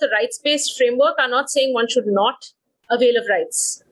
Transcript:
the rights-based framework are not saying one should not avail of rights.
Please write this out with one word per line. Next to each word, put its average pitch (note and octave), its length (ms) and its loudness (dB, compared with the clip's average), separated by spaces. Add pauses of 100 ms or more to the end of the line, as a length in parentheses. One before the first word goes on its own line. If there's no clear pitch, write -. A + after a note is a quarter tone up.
the C#4+ 120 0
rights-based B3 640 -2
framework B3 440 2
are - 80 0
not C#4 200 -2
saying C4+ 240 0
one A#3 160 0
should A#3 180 -2
not G3+ 400 0 (440)
avail A#3+ 260 4
of A3+ 140 -2
rights. - 600 -2